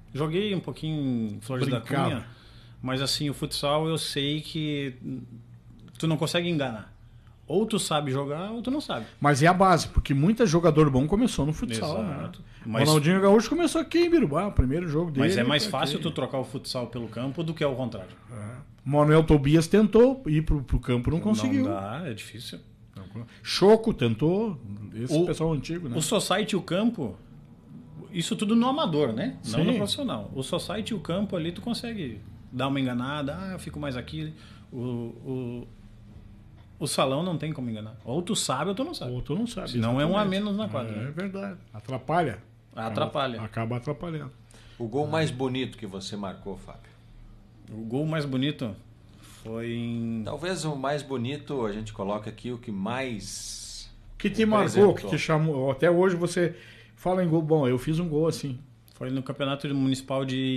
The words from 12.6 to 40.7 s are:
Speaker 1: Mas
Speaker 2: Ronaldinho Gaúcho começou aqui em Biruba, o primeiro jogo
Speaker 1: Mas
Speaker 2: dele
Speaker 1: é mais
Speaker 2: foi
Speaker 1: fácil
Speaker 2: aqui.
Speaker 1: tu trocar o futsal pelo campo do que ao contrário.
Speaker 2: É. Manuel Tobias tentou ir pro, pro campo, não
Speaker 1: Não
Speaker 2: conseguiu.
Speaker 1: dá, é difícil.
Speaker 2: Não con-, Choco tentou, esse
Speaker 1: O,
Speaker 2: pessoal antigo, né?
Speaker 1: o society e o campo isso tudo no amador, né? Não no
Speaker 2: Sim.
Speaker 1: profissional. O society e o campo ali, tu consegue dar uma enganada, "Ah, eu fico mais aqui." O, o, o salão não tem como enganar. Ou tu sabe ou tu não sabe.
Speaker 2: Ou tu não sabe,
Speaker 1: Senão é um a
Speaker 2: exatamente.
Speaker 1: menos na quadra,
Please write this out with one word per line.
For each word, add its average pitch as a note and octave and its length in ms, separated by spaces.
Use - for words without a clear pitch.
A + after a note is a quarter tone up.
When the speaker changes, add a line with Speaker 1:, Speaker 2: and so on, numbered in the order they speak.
Speaker 1:
Mas A2+ 200
Speaker 2:
Ronaldinho D#3 360
Gaúcho G3+ 260
começou D#4+ 320
aqui D#4+ 200
em F4 100
Biruba, G3 380
o - 40
primeiro C#3+ 340
jogo D#3+ 300
Speaker 1:
Mas - 180
Speaker 2:
dele A#2+ 120
Speaker 1:
é - 20
mais D3 160
Speaker 2:
foi G3 80
Speaker 1:
fácil C3+ 220
Speaker 2:
aqui. D#3+ 80
Speaker 1:
tu E3+ 80
trocar C3+ 300
o B2+ 40
futsal B2 440
pelo A#2 200
campo C3 340
do E3 120
que D#3 100
ao C3+ 100
contrário. A2 360
Speaker 2:
É. G#2+ 260
Manuel D3 400
Tobias D#3 420
tentou A3 600
ir D#3 160
pro, D3+ 200
pro - 160
campo, B2 320
não D3+ 80
Speaker 1:
Não G3 60
Speaker 2:
conseguiu. B3+ 400
Speaker 1:
dá, G#2 400
é C3+ 80
difícil. - 460
Speaker 2:
Não F#2+ 100
con-, A2+ 200
Choco G#3+ 520
tentou, D#3 680
esse B2+ 220
Speaker 1:
O, E3+ 80
Speaker 2:
pessoal D#3+ 300
antigo, D#3 340
né? A#2+ 80
Speaker 1:
o D#3+ 60
society G#3 520
e - 40
o D3+ 40
campo F3 540
isso E3+ 240
tudo G#3+ 200
no A#3 120
amador, E3+ 440
né? F#3+ 240
Não A2+ 180
no A#3 80
Speaker 2:
Sim. A#3 60
Speaker 1:
profissional. D#3 560
O C3+ 80
society F#3 500
e G#3+ 40
o E3+ 40
campo G3 360
ali, E3 160
tu - 80
consegue G3+ 600
dar C3 160
uma C#3 120
enganada, C3+ 580
"Ah, F#3+ 140
eu F3+ 60
fico - 200
mais C#3+ 180
aqui." D#3 360
O, C3 60
o, A#2+ 880
o E3 80
salão C#3+ 360
não F3+ 160
tem D#3 140
como B2+ 180
enganar. A2 340
Ou E3 180
tu G#3 140
sabe C#3+ 340
ou G3 40
tu C4 100
não E4+ 100
sabe. B2 180
Speaker 2:
Ou B2+ 100
tu C#3+ 120
não A3+ 120
sabe, F#3 240
Speaker 1:
Senão A#2+ 300
é D3 60
um E3 40
a G3+ 120
Speaker 2:
exatamente. G3+ 80
Speaker 1:
menos G3+ 120
na G#3+ 120
quadra, A2+ 240